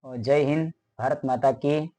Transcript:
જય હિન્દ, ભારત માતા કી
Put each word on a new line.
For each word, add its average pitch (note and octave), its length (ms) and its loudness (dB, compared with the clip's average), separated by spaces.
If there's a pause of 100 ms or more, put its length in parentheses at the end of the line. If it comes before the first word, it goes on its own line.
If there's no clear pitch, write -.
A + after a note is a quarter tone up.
(180)
જય C#3 260 2
હિન્દ, D#3+ 300 0 (240)
ભારત C#3 280 -2
માતા B2+ 260 2
કી D3+ 480 -2